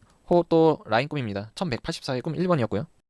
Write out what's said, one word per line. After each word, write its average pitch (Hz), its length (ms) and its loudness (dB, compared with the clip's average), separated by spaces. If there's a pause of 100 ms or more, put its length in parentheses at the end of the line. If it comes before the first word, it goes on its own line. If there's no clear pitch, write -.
(300)
호호 175 180 4
또 160 380 4
라인 120 220 0
꿈입니다. 110 480 -6
천백팔십사의 143 680 -6
꿈 151 140 -6
일 175 120 -2
번이었고요. 127 380 0 (240)